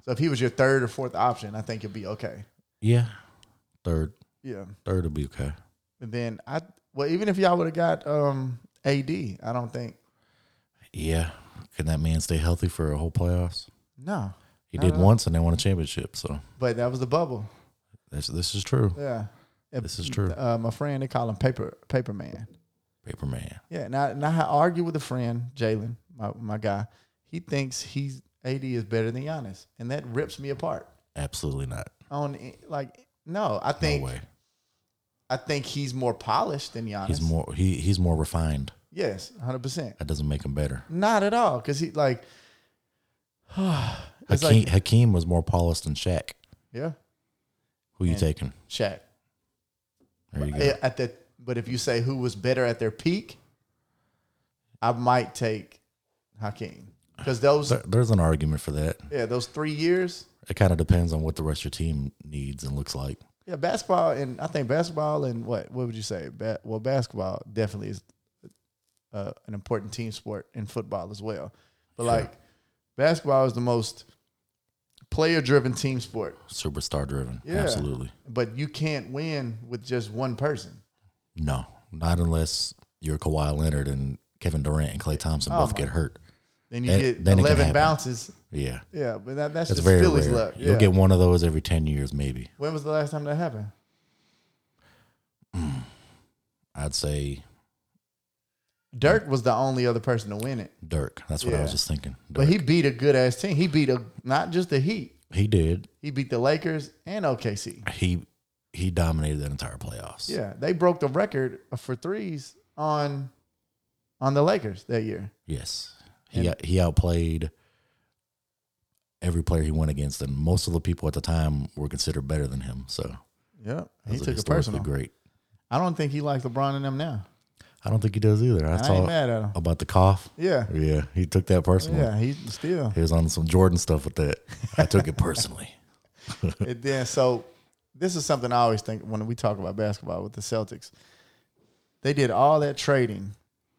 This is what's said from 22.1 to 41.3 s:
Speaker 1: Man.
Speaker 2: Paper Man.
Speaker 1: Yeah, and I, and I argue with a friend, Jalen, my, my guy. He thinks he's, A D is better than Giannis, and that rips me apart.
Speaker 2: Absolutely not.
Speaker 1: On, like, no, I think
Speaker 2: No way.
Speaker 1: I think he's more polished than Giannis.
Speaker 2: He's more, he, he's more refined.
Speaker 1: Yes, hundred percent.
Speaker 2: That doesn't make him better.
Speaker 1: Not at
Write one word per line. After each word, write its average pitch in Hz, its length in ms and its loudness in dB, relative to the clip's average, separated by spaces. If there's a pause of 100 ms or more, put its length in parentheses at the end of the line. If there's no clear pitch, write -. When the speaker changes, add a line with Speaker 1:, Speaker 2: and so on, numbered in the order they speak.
Speaker 1:
Man. 98 340 -12 (560)
Speaker 2:
Paper - 220 -10
Man. - 420 -8
Speaker 1:
Yeah, 85 140 -8
and 107 120 -6
I, 139 140 2
and 143 160 -4
I 165 160 2
argue 165 420 4
with 165 140 -2
a 147 40 -4
friend, 120 420 -2 (120)
Jalen, 110 400 -2 (240)
my, 104 220 -6
my 107 180 -6
guy. 107 280 -2 (400)
He - 120 -10
thinks 139 420 -4
he's, 139 400 -6 (240)
A 131 140 -4
D 131 160 -4
is 117 100 -2
better 113 280 0
than 127 100 -8
Giannis, 139 440 -10 (120)
and 120 140 -8
that 151 140 -6
rips 127 340 -6
me 139 80 -8
apart. 143 400 -6 (260)
Speaker 2:
Absolutely 139 520 -6
not. 123 200 -10 (240)
Speaker 1:
On, 143 260 -6 (300)
like, 143 400 -10 (180)
no, 165 380 -2
I - 80 0
think 147 300 0
Speaker 2:
No 135 80 -6
way. - 120 -8 (1080)
Speaker 1:
I 131 80 -2
think 139 300 -4
he's 139 280 -6
more 123 200 -2
polished - 580 -2
than 113 160 -8
Giannis. 101 180 -6
Speaker 2:
He's 87 140 -2
more, 80 340 0
he, 92 220 2
he's 92 240 0
more 85 160 4
refined. 76 560 -2 (180)
Speaker 1:
Yes, 196 400 -6 (100)
hundred 127 220 -6
percent. 131 380 -8
Speaker 2:
That 76 80 -6
doesn't 73 200 -4
make 73 160 -4
him 69 100 -4
better. 67 340 -4
Speaker 1:
Not 202 340 2
at 202 100 2